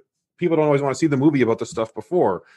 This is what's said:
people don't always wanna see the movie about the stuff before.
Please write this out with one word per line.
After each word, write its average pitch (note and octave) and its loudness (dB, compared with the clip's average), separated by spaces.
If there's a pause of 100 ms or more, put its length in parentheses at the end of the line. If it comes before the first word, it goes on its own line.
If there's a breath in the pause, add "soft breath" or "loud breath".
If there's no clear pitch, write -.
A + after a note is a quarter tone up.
(380)
people E3+ -2
don't D3+ 2
always C#3+ 2
wanna C3+ -2
see D#3+ 0
the C#3+ 0
movie C#3 2
about A2+ 2
the A#2 -6
stuff A2+ -6
before. A2 -2 (140 soft breath)